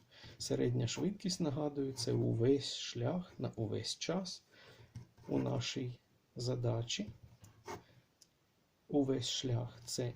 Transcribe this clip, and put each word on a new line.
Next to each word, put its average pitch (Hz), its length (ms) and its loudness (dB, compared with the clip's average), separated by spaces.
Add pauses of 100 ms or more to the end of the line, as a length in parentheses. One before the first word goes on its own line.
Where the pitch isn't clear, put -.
(380)
Середня 127 500 2
швидкість, 180 520 -2
нагадую, 143 540 0
це 127 200 0
увесь 117 600 4
шлях 139 600 -2
на 120 180 -2
увесь 107 420 -2
час 180 460 -2 (840)
у 139 120 2
нашій 127 600 -2 (360)
задачі. 120 800 0 (1700)
Увесь 131 420 2
шлях — 120 560 -2
це 123 300 -2